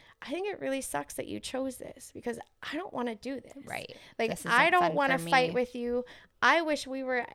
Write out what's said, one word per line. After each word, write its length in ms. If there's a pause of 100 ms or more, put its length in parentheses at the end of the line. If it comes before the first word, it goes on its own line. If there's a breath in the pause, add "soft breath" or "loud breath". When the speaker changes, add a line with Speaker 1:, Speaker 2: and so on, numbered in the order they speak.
(220 loud breath)
Speaker 1:
"I 80
think 180
it 120
really 200
sucks 340
that 120
you 140
chose 380
this 360
because 240 (240)
I 140
don't 160
wanna 240
do 240
this. 240
Speaker 2:
Right. 280 (260 loud breath)
Speaker 1:
Like, 120
Speaker 2:
This 160
Speaker 1:
I 180
Speaker 2:
isn't 80
Speaker 1:
don't 100
Speaker 2:
fun 120
Speaker 1:
wanna 240
Speaker 2:
for 100
Speaker 1:
fight 200
Speaker 2:
me. 60
Speaker 1:
with 200
you. 300 (360 loud breath)
I 220
wish 240
we 160
were, 320